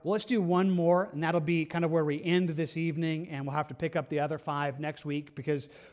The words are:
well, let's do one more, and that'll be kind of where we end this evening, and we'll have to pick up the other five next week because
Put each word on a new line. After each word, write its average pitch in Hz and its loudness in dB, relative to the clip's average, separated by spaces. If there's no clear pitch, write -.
well, 170 0
let's 214 -2
do 233 2
one 180 4
more, 175 4
and 151 -4
that'll 170 2
be 160 2
kind 170 -2
of 160 2
where 160 4
we 151 -2
end 180 2
this 156 -4
evening, 160 -2
and 139 -8
we'll 139 -4
have 151 -2
to 143 -10
pick 165 -4
up 151 -2
the 147 0
other 147 -2
five 143 -4
next 151 -6
week 147 -6
because 143 -4